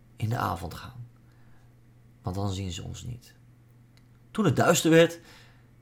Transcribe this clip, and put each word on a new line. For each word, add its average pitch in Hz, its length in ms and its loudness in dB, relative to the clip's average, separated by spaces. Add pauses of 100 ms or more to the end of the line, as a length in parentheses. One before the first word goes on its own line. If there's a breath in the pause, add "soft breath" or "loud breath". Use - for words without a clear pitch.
(160)
in 110 120 -6
de 117 80 -4
avond 92 380 -6
gaan. - 320 -18 (1160 soft breath)
Want 92 140 -8
dan 98 160 -4
zien 95 200 -6
ze 90 100 -10
ons 87 220 -12
niet." - 300 -14 (960)
Toen 220 140 -2
het 151 120 4
duister 156 340 4
werd, 165 300 6 (600 loud breath)